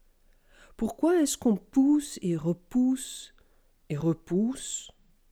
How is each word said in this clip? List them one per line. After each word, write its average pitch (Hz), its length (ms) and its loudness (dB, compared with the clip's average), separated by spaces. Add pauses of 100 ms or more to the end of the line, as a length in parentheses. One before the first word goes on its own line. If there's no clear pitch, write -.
(760)
Pourquoi 330 440 0
est-ce 285 160 0
qu'on 220 200 2
pousse 285 640 2
et 175 140 -2
repousse 247 1000 -2 (540)
et 151 80 -4
repousse 175 920 -4 (420)